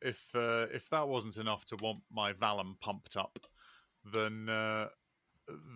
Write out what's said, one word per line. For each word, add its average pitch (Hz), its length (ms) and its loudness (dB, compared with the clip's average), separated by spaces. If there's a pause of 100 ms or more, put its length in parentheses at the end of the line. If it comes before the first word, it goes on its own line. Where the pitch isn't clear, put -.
if, 127 180 -2 (160)
uh, 117 380 4
if 127 160 -6
that 151 180 2
wasn't 110 300 0
enough 110 300 0
to 113 140 -8
want 107 180 0 (120)
my 104 220 2
Vallum 98 480 2
pumped - 340 -6
up, 95 240 -2 (720)
then, 110 380 0
uh, 110 380 2 (880)